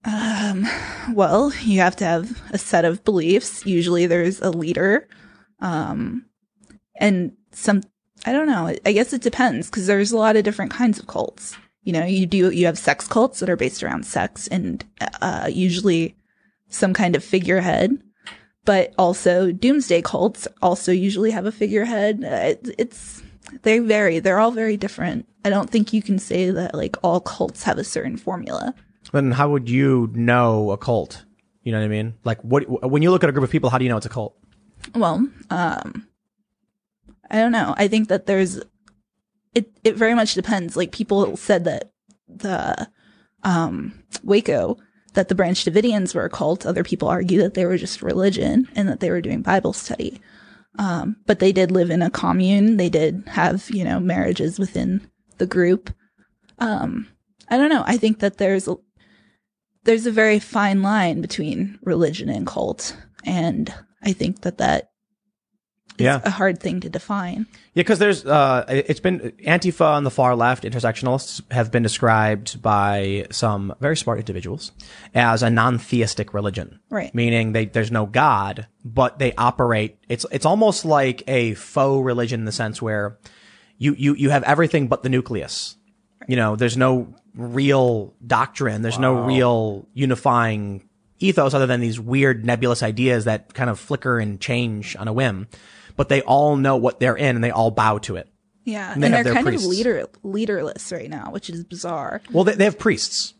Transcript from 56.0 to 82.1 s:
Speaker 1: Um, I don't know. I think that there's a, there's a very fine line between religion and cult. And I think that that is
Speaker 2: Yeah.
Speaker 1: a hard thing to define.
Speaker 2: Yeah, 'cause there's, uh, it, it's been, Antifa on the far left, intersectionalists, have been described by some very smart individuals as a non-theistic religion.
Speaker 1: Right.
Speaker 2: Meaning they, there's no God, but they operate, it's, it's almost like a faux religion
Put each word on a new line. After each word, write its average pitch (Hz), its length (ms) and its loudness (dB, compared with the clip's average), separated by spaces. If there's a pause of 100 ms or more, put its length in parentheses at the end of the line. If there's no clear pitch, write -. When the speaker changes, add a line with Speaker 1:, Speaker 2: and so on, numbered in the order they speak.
Speaker 1:
Um, 220 480 -4 (420)
I 240 80 2
don't 285 120 4
know. 302 180 2
I 240 100 2
think 220 220 0
that 202 180 -2
there's 190 300 0
a, - 80 -4 (1080)
there's 226 200 4
a 240 60 0
very 214 280 4
fine 202 440 0
line 185 380 0
between - 600 -4
religion 165 480 0
and 113 160 -4
cult. - 500 -6 (300)
And - 480 -2 (300)
I 196 100 0
think - 280 -4
that 180 180 -6
that - 320 -2 (1040)
is - 60 0
Speaker 2:
Yeah. 131 220 2
Speaker 1:
a 202 40 0
hard 190 300 0
thing 180 220 -4
to 175 80 -10
define. 190 560 -6 (280)
Speaker 2:
Yeah, 175 100 2
'cause 202 160 2
there's, 202 260 2
uh, 135 420 4
it, 135 220 0
it's 156 100 0
been, 180 320 -2 (140)
Antifa 165 400 2
on 147 180 4
the 135 80 0
far 123 240 2
left, 120 280 2
intersectionalists, 123 800 -4 (100)
have 117 200 0
been 120 120 2
described 110 800 0
by 101 720 0
some 98 480 -2
very 147 160 -2
smart 117 240 -4
individuals 104 520 -8 (440)
as 117 260 2
a 120 80 2
non-theistic 113 840 0
religion. 101 460 -6 (100)
Speaker 1:
Right. - 260 -6
Speaker 2:
Meaning 117 380 0
they, 110 120 0
there's 110 260 -2
no 110 160 0
God, 110 600 0 (160)
but 123 360 -2
they 131 160 0
operate, 117 600 0 (120)
it's, 117 220 -4
it's - 140 -4
almost 208 400 2
like 139 420 2
a 120 260 0
faux 135 520 0
religion 120 360 -2